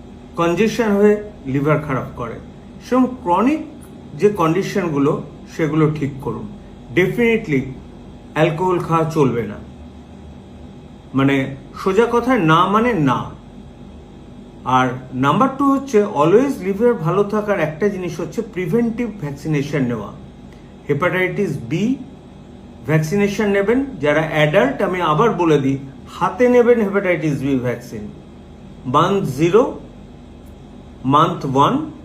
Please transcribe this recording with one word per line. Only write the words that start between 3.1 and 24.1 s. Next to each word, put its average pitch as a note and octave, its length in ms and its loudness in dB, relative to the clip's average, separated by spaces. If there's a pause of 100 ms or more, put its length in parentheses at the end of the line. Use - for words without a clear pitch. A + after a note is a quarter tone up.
যে G3+ 100 4
কন্ডিশনগুলো, E3+ 960 0 (320)
সেগুলো D#3 360 0
ঠিক C3+ 200 -4 (100)
করুন। G#2+ 260 -8 (480)
Definitely F#3+ 680 2 (720)
অ্যালকোহল E3+ 460 2
খাওয়া D#3+ 320 0
চলবে B2 320 2
না, G#2 120 -8 (1600)
মানে, C3+ 420 2 (280)
সোজা G3 280 4
কথায় A#3 280 2
না E3 280 4
মানে A3 260 2
না। C#3 380 0 (1300)
আর B2+ 220 4 (260)
নাম্বার F3+ 440 2
টু C#4 140 2
হচ্ছে G#3+ 320 2
always G3+ 480 4 (120)
লিভার G#3 300 2
ভালো F3+ 300 0
থাকার G3+ 360 -2
একটা D#3 280 0
জিনিস F3+ 320 -4
হচ্ছে D#3+ 220 -6
প্রিভেন্টিভ A3 680 -2 (100)
ভ্যাকসিনেশন D3 680 -4
নেওয়া। A2+ 260 -6 (800)
হেপাটাইটিস E3+ 680 0 (120)
বি G#3 260 0 (880)
ভ্যাকসিনেশন G3+ 640 2
নেবেন G3+ 360 2 (160)
যারা D3+ 300 2